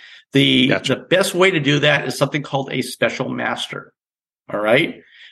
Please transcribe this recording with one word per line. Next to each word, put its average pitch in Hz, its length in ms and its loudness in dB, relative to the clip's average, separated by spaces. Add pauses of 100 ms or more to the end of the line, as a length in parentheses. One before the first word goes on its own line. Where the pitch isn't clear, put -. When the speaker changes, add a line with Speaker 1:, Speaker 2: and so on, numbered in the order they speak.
(340)
Speaker 1:
The, 135 340 4
Speaker 2:
Gotcha. 120 280 0
Speaker 1:
the - 60 -14
best 185 320 0
way 185 160 4
to 170 100 0
do 143 200 2
that 143 280 2
is 131 100 -6
something 147 260 -2
called 135 280 -6
a 135 100 -4
special 123 480 -4
master. 120 640 -8 (580)
All 104 80 -4
right. 117 420 2 (300)